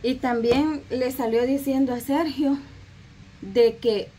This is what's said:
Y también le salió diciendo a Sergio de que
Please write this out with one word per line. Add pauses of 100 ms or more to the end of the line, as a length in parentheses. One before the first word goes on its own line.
(120)
Y
también
le
salió
diciendo
a
Sergio (800)
de
que